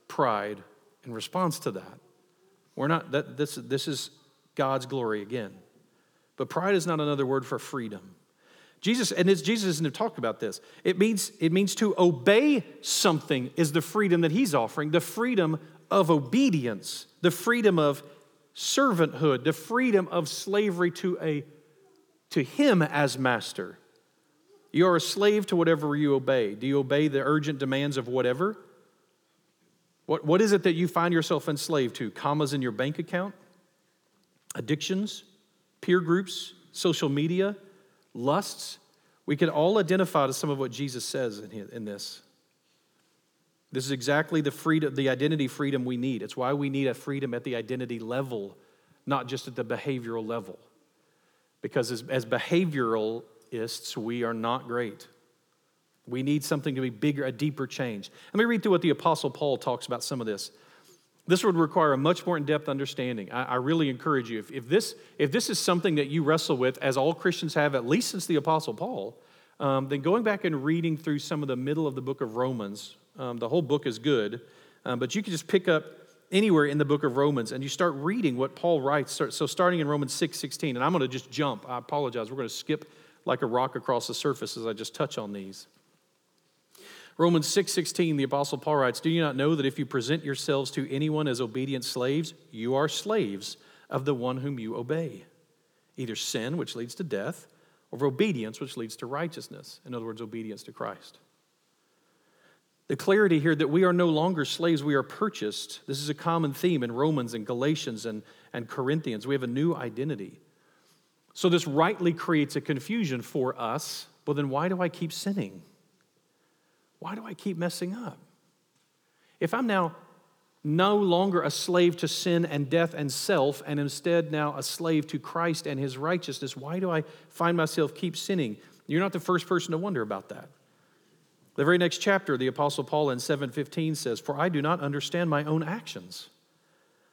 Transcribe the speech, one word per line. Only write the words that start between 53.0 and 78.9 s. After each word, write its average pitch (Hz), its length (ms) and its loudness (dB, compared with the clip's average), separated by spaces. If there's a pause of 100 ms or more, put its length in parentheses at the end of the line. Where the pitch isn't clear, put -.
we 120 300 -4
are 117 80 0
not 117 340 -2
great. 120 400 -4 (1000)
We 123 160 -4
need 143 200 2
something 143 320 -2
to 131 60 -4
be 131 80 0
bigger, 139 380 -2
a 131 40 -4
deeper 139 360 -2
change. 107 440 -6 (220)
Let 196 60 0
me 226 80 6
read 233 160 2
through 208 100 4
what 175 80 6
the 175 80 2
Apostle 156 400 2
Paul 139 300 -2
talks - 280 -4
about 120 160 -4
some 127 200 -4
of 110 40 -6
this. 101 240 -6 (760)
This 180 180 4
would 196 100 4
require 156 380 4
a 131 60 4
much - 280 2
more 175 120 2
in-depth 147 320 0
understanding. 127 600 -4
I, 123 140 -4
I 123 120 -2
really 147 340 2
encourage 127 400 0
you, 113 80 -4
if, 104 120 -10
if 120 180 -10
this, 208 260 2 (240)
if 147 120 2
this 233 200 0
is 190 80 0
something 175 380 2
that 139 120 2
you 156 140 2
wrestle 156 340 2
with, 127 220 2
as 135 180 0
all 139 160 2
Christians 170 400 -2
have, 147 220 2
at 120 120 -2
least 196 220 2
since 190 160 -6
the 165 120 2
Apostle 156 360 0
Paul, 180 440 -8 (440)
um, 135 280 0
then 139 120 -2
going 185 220 2
back 202 220 0
and 151 200 -2
reading 160 320 2
through 147 240 -2
some 151 220 -4
of 139 60 -4
the 131 80 -2
middle 151 300 -2
of 135 80 -2
the 131 80 -6
book 135 200 -6
of 113 140 -4
Romans, 117 600 -4 (220)
um, 123 180 -6
the 113 140 -4
whole 165 120 2
book 143 240 0
is 113 120 -4
good, 117 420 0 (460)
um, 123 120 -2
but 127 160 -2
you 196 80 0
can 202 80 -8
just 160 160 -6
pick 185 220 2
up 156 160 4 (480)
anywhere 185 320 6
in 147 140 2
the 151 80 4
book 147 180 2
of 127 140 0
Romans 139 340 2
and 131 100 -4
you 139 60 -6
start 175 280 0
reading 156 420 0
what 135 180 -2
Paul 170 240 2
writes. 139 320 0